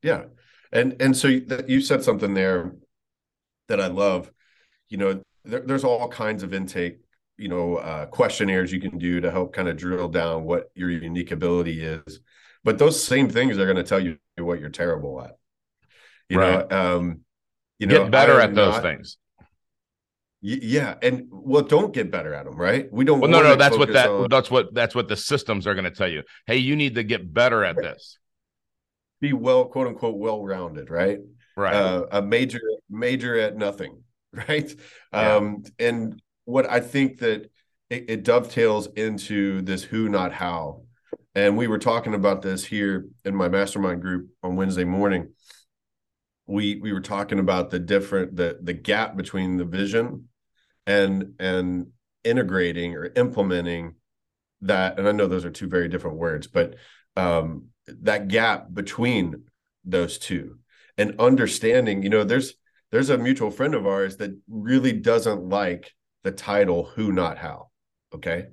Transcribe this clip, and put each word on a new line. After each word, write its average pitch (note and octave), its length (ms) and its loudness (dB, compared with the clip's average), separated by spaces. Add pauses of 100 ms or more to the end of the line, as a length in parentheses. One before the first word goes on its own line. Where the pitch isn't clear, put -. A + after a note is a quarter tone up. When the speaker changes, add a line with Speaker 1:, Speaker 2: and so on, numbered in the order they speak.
Speaker 1:
Yeah. D3+ 220 -2 (460)
And, B2 300 2
and C3 140 4
so C#3 140 2
you, B2+ 160 4
that, B2+ 240 -6
you C3+ 120 4
said C#3 220 2
something G2+ 300 0
there F#2 420 0 (920)
that G#2+ 140 0
I F#2+ 60 0
love. F#2 440 0 (580)
You G#2 80 -10
know, F#2+ 240 -2 (240)
there, A#2 160 -6
there's C3+ 220 -2
all A#2+ 240 0
kinds G#2+ 360 -6
of F#2 100 -8
intake, F2+ 460 -6 (380)
you G#2 100 -12
know, F2 300 -4
uh, D#2 300 -8
questionnaires G2 640 0
you F#2 80 -4
can F2+ 180 -8
do F2 240 -2
to F2+ 100 -2
help F2+ 240 -4
kinda F2 180 -4
drill F2 360 -6
down E2 340 -4
what E2+ 320 -4
your F2+ 140 -6
unique E2+ 420 -6
ability E2+ 520 -2
is. D#2 360 -10 (440)
But G#2+ 140 2
those D#3 240 6
same B2+ 280 2
things A2+ 280 0
are G2 100 4
gonna F#2 160 2
tell F#2+ 160 0
you F2 180 -4 (200)
what E2+ 220 -4
you're D2 100 -12
terrible C#2+ 520 -4
at. B1 160 -18 (920)
You F#2 100 2
Speaker 2:
Right. F#2 300 4
Speaker 1:
know, F#2+ 80 2 (200)
um, F2 240 -4 (560)
you G#2 100 -4
Speaker 2:
Get A2+ 180 6
Speaker 1:
know, - 40 -4
Speaker 2:
better C3+ 300 8
Speaker 1:
I A#2 60 8
am G#2 60 2
Speaker 2:
at G2+ 40 -2
those G#2 200 6
Speaker 1:
not A2+ 60 0
Speaker 2:
things. D#2+ 360 -6 (1200)
Speaker 1:
Y-, A2 200 -4
yeah. A2+ 400 0
And, B2 280 0
well, C3+ 340 2
don't D3 300 2
get A2 180 -2
better D#2 220 -4
at C#2+ 140 -10
'em, C2+ 80 -14
right? G2+ 360 0
We A#2 140 2
don't C#3+ 160 6
Speaker 2:
Well, C#3+ 80 4
no, E3 100 8
Speaker 1:
wanna D3+ 100 10
Speaker 2:
no, C#3 60 12
that's C#3 220 6
what - 100 6
Speaker 1:
focus G#2+ 80 2
Speaker 2:
that, - 140 8
Speaker 1:
on G2+ 200 0
Speaker 2:
that's B2+ 220 4
what, B2 220 2
that's A#2 220 0
what A#2 120 -2
the G#2 80 -2
systems G#2 520 -4
are G2+ 80 0
gonna F#2 160 -4
tell F#2+ 160 -2
you. D#2 160 -6 (240)
"Hey, A#2 100 2
you C3 180 2
need C#3 200 0
to A#2 80 -2
get F#2+ 300 -4
better A#2 300 4
at E2+ 140 0
Speaker 1:
Right. - 60 -4
Speaker 2:
this." - 340 -12 (1040)
Speaker 1:
Be C#3+ 120 0
well, B2+ 320 4
quote C3 220 -2
unquote, A2+ 300 -4
well-rounded, F#2+ 720 -6
right? F2 300 0 (380)
Speaker 2:
Right. G2 160 2
Speaker 1:
Uh, F#2 380 2
a G2+ 100 2
major, A#2+ 400 0 (280)
major A#2+ 480 -2
at G#2+ 200 0
nothing, G2+ 460 -6 (160)
<laughs> - 140 -20
right? D3 400 -4 (400)
Speaker 2:
Yeah. G#2+ 240 4
Speaker 1:
Um, G#2 260 -2 (140)
and A2+ 440 -2 (240)
what B2+ 240 0
I A#2+ 100 2
think C3 400 -2
that G#2+ 320 -2 (380)
it, A#2+ 200 -10
it A2 140 -4
dovetails A2+ 720 2
into G2+ 640 -2
this F#2 220 -6
who, A2 240 -2
not F#2 240 0
how. E2+ 520 -6 (520)
And G2+ 220 4
we A#2+ 100 0
were A2 120 -2
talking A#2 360 -2
about G2 260 2
this F#2+ 240 -6
here G2 400 -4 (200)
in G2 100 -4
my F#2 140 0
mastermind F#2+ 520 -2
group F2+ 280 -6 (120)
on F#2 140 -4
Wednesday F#2 300 -2
morning. F#2 480 -2 (1120)
We, G2+ 280 -2
we G2+ 180 -6
were F#2+ 80 -4
talking G2+ 380 -4
about F#2 300 0
the F#2 100 -4
different, F#2+ 560 -2
the, E2+ 260 -2
the F2 120 -6
gap G2+ 420 -2
between F#2 420 -4
the F2+ 80 -2
vision G2 640 -4 (580)
and, G2 520 0
and F2+ 480 -4 (360)
integrating F#2 720 -2
or D#2 100 -10 (100)
implementing F2 800 -2 (640)
that. F#2+ 360 0
And G2 100 0
I G#2 40 4
know G#2 160 2
those F2+ 180 -2
are E2+ 60 -8
two F#2+ 160 -10
very F2 200 -2
different E2 300 -6
words, D#2+ 300 -6
but, - 280 -2 (400)
um, E2+ 500 -2 (220)
that G#2 400 -2
gap A2 460 0
between G2 720 -4 (420)
those F2 320 -2
two - 400 -10 (400)
and G#2 220 -2
understanding, A2+ 840 2
you G2 60 -2
know, G#2+ 140 4
there's, B2 300 0 (380)
there's C3 180 0
a C3 80 2
mutual A#2+ 340 0
friend C#3+ 240 -2
of G2+ 100 -2
ours G2 320 -2
that G2+ 140 -8 (160)
really A#2+ 460 0
doesn't G#2 540 0
like F#2 460 -4 (300)
the G2 80 -4
title G2 540 0
Who G#2+ 260 -4
Not F2 260 -2
How. - 320 -16 (440)
Okay. E2+ 400 -8